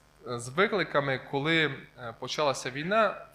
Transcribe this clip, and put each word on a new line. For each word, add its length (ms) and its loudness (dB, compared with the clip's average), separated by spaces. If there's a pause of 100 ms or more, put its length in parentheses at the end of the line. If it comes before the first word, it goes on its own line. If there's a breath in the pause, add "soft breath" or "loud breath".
(260)
з 240 -8
викликами, 720 2 (100)
коли, 340 2
е, 540 -8
почалася 520 -2
війна, 640 0